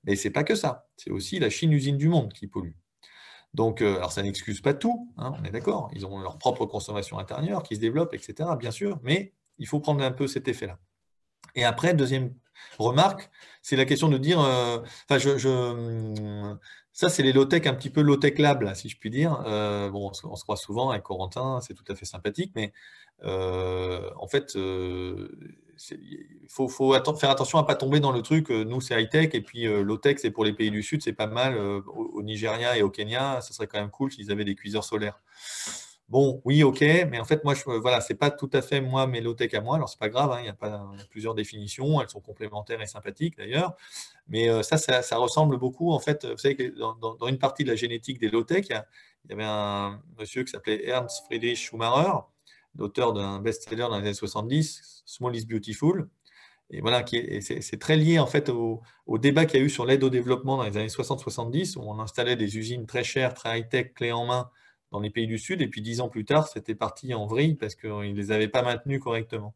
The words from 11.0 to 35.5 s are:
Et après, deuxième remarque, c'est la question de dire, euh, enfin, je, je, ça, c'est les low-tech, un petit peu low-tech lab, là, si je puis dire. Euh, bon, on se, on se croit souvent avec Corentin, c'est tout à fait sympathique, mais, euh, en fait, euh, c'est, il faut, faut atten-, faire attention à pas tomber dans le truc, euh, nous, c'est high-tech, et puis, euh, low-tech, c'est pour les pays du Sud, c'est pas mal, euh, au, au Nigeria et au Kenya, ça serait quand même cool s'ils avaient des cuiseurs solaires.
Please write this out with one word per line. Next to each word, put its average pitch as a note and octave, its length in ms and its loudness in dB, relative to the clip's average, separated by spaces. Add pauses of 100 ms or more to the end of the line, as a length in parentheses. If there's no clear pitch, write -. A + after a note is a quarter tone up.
Et B2 80 0
après, B2 300 2
deuxième C3 420 0 (420)
remarque, D#3+ 520 4 (320)
c'est - 160 0
la C3 80 6
question C#3+ 240 4
de C#3 80 6
dire, D#3 240 4
euh, B2 380 2 (300)
enfin, C#3 80 6
je, C3+ 200 4
je, A2+ 1200 -2 (360)
ça, - 180 2
c'est D#3+ 140 2
les C3 100 6
low-tech, C#3 320 6
un C3+ 80 4
petit - 160 -6
peu D3+ 120 4
low-tech C#3+ 380 6
lab, C#3+ 220 6
là, G2 140 -2
si G#2+ 140 -12
je - 80 -12
puis - 120 -8
dire. C#3 360 0
Euh, G#2 440 0
bon, G2 200 -6
on G2 40 -10
se, - 140 -14
on - 80 -10
se - 80 -14
croit - 140 -4
souvent A#2+ 320 -2
avec G#2+ 140 -4
Corentin, A#2+ 580 -6
c'est - 120 -14
tout - 140 -20
à G2 80 -6
fait G2 100 -16
sympathique, G#2 500 -4
mais, G#2+ 180 -4 (500)
euh, F#2 960 -4
en G2 100 -10
fait, - 280 -2
euh, F#2 720 -4 (480)
c'est, - 240 -16
il - 480 -18
faut, C3 180 -2
faut C3+ 260 4
atten-, C3+ 240 4
faire C#3 120 2
attention C3+ 280 2
à D3+ 80 6
pas G3 100 4
tomber C#3 240 2
dans C#3+ 120 4
le A#2+ 100 0
truc, D#3 280 2
euh, A2+ 140 2
nous, B2 180 -2
c'est A#2 200 0
high-tech, D#3 320 4
et A#2 80 0
puis, A#2 260 -6
euh, G#2 140 2
low-tech, A2+ 380 2
c'est A2 120 0
pour G#2+ 140 0
les G#2 80 2
pays G#2+ 180 2
du G#2+ 120 -2
Sud, D3+ 200 -2
c'est A2+ 100 -2
pas G#2+ 140 -2
mal, B2 280 0
euh, G2+ 320 -2
au, A2+ 280 -8
au G#2 80 -6
Nigeria A2 540 -2
et A2 40 4
au G2+ 80 6
Kenya, B2 520 -4
ça - 120 -14
serait A2 140 -6
quand G#2 120 -6
même G#2 120 -6
cool C3+ 200 -4
s'ils G#2 200 -10
avaient G#2 140 -2
des G2+ 100 -2
cuiseurs G#2 280 -4
solaires. G#2 380 -4 (840)